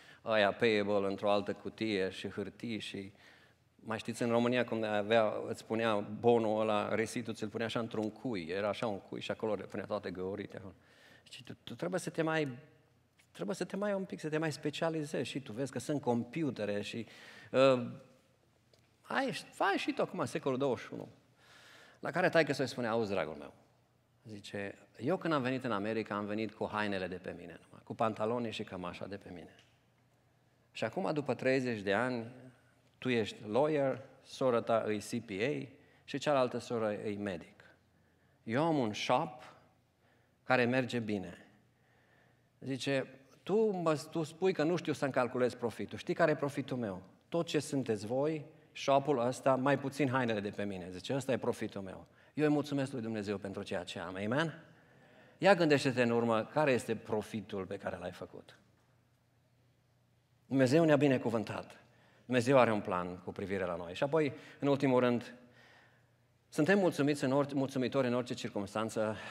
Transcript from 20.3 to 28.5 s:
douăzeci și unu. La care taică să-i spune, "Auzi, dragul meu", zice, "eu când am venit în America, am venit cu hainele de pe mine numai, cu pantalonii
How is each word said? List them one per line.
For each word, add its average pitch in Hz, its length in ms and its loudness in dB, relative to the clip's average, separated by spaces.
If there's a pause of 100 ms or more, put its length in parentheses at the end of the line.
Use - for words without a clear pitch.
douăzeci 131 260 0
și - 80 -14
unu. 110 160 -10 (920)
La 143 100 -4
care 170 180 2
taică 156 240 4
să-i 127 160 0
spune, 120 180 -4
"Auzi, 110 240 0
dragul 78 240 -2
meu", 71 200 -16 (720)
zice, 104 540 -10 (200)
"eu 147 180 0
când 175 160 0
am 143 100 2
venit 131 220 -2
în 120 80 0
America, 107 440 -2
am 104 100 -4
venit 104 260 -4
cu 101 200 -4
hainele 101 340 -2
de 90 100 -8
pe 90 220 -10
mine 85 260 -16
numai, - 200 -20
cu 107 100 -10
pantalonii 113 580 -2